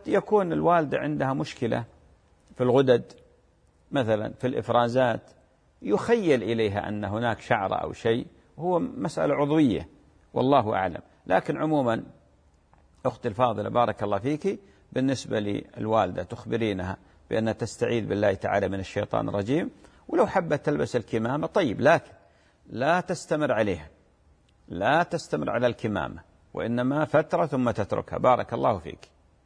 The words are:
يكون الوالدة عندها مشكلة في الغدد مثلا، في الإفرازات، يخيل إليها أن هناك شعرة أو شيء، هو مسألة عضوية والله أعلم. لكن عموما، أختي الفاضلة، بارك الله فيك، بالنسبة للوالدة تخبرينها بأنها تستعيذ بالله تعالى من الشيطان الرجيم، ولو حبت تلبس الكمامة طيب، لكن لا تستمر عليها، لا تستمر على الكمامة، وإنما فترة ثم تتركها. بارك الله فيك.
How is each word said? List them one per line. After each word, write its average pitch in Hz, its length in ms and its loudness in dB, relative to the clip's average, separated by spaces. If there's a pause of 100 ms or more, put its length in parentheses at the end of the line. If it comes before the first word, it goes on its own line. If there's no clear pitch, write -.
يكون 190 460 2
الوالدة 156 460 2
عندها 143 340 -2
مشكلة 123 520 -4 (720)
في - 40 -4
الغدد 127 520 4 (800)
مثلا، 110 420 0
في - 140 -4
الإفرازات، 117 840 0 (520)
يخيل 196 600 2
إليها 107 460 0
أن 104 160 -4
هناك 110 360 -2
شعرة 104 340 0
أو - 180 -4
شيء، 117 340 0 (320)
هو 175 200 0
مسألة 160 560 -2
عضوية 139 540 2 (460)
والله 123 400 4
أعلم. 92 260 -2 (260)
لكن 139 300 0
عموما، 139 460 0 (1040)
أختي - 220 -4
الفاضلة، 104 400 0
بارك 117 340 0
الله 101 160 0
فيك، 151 420 -4 (320)
بالنسبة 131 480 -2
للوالدة 104 800 -2
تخبرينها 104 760 -4 (340)
بأنها 110 220 0
تستعيذ 113 540 -2
بالله 101 280 2
تعالى 98 340 0
من 95 120 -4
الشيطان 104 480 -2
الرجيم، 110 420 -2 (380)
ولو 240 180 4
حبت 165 400 -2
تلبس 147 300 0
الكمامة 120 500 -2
طيب، 160 340 0
لكن 147 320 4 (540)
لا 147 340 0
تستمر 151 520 -2
عليها، 98 360 0 (800)
لا 127 340 0
تستمر 156 480 -6
على 120 160 0
الكمامة، 95 540 -4 (340)
وإنما 123 500 -2
فترة 160 420 2
ثم 127 240 0
تتركها. 107 480 -4
بارك 120 360 2
الله 123 240 0
فيك. 80 300 -14 (380)